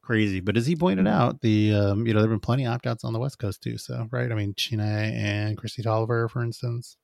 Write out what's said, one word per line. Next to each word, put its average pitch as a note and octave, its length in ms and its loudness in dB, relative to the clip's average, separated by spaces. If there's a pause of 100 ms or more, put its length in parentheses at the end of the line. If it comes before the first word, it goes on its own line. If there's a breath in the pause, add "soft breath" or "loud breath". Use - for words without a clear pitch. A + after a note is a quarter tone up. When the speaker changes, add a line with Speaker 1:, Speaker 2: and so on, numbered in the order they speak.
Speaker 1:
crazy, G#2+ 380 2
but G2+ 160 -2
as A#2 100 2
he E3 120 2
pointed F#3 280 2
Speaker 2:
Mm-hmm. G#3 160 2
Speaker 1:
out, - 200 2
the, G#2+ 320 4
um, G2+ 340 2
you A2+ 60 2
know, G#2+ 80 6
there've A2 100 4
been A2 80 0
plenty B2+ 260 0
of A#2 80 -2
opt-outs A#2+ 300 -4
on A#2+ 80 -6
the A2+ 80 -4
West C3+ 180 -6
Coast G2+ 240 -6
too. A#2 160 -6
So, A#2+ 340 -8
right. B2 200 -4
I A2 40 -2
mean, G2+ 200 -2
Chiney - 260 -2 (320)
and G#2 440 -2
Chrissy A2 260 -10
Tolliver, A2+ 460 0
for B2 120 -6
instance. A#2 640 -6